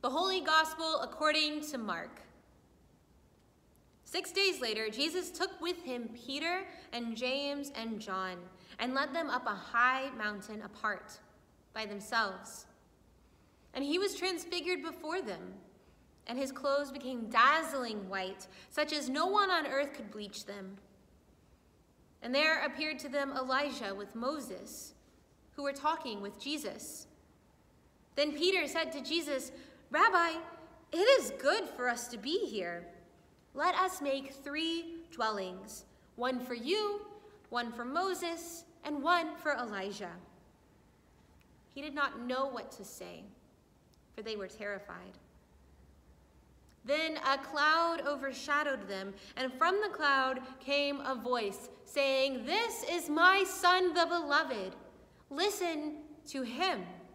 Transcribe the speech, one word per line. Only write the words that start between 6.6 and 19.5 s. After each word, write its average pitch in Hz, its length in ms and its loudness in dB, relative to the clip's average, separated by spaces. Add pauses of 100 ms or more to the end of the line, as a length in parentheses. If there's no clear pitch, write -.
and 233 240 -4
James 285 580 -2
and 226 240 -4
John 185 380 -4 (420)
and 254 140 -2
led 277 200 0
them 320 160 -2
up 254 160 0
a 240 40 -2
high 247 680 2
mountain 208 440 -6
apart 208 580 -6 (540)
by 220 120 -4
themselves. 202 800 -2 (1080)
And 269 100 -4
he 302 160 2
was 392 160 0
transfigured 349 680 -2
before 330 380 -4
them, 185 340 -8 (720)
and 240 100 -4
his 269 160 -2
clothes 277 400 0
became 247 360 -6
dazzling 240 800 4
white, 190 400 -6 (220)
such 302 240 0
as 269 160 -2
no 294 160 2
one 392 260 6